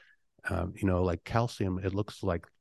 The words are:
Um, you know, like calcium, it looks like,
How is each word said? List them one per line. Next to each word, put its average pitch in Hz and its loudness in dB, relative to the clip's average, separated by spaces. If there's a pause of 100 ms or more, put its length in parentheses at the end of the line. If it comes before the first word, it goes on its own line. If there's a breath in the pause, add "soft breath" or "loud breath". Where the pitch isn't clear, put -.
(500 soft breath)
Um, 90 -2
you 101 -2
know, 90 4
like 85 0
calcium, 101 0
it 92 -2
looks - -4
like, 87 -2 (140)